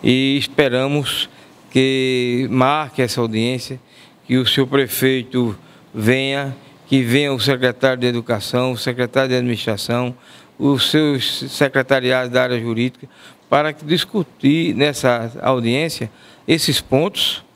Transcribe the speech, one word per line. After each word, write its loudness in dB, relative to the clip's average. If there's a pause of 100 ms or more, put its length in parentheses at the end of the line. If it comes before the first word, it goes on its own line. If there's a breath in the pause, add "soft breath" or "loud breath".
e 2
esperamos 0 (460 loud breath)
que 0
marque 0
essa -2
audiência, -4 (480 loud breath)
que 2
o 0
seu 2
prefeito 0 (340 loud breath)
venha, 0 (300 loud breath)
que 2
venha 2
o -4
secretário 0
de 0
Educação, -2
o -6
secretário -2
de 2
Administração, -2 (420 loud breath)
os 0
seus 0
secretariados 0
da 2
área -2
jurídica, -4 (420 loud breath)
para 2
discutir 0
nessa 0 (100)
audiência 0 (380 loud breath)
esses 2
pontos -2 (140)